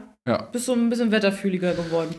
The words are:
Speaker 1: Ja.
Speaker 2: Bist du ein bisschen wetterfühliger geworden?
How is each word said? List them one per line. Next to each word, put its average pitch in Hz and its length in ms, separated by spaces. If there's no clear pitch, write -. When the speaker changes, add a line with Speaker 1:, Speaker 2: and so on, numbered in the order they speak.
Speaker 1:
Ja. - 240
Speaker 2:
Bist 240 180
du 254 40
ein 233 160
bisschen 233 240
wetterfühliger 190 600
geworden? 165 440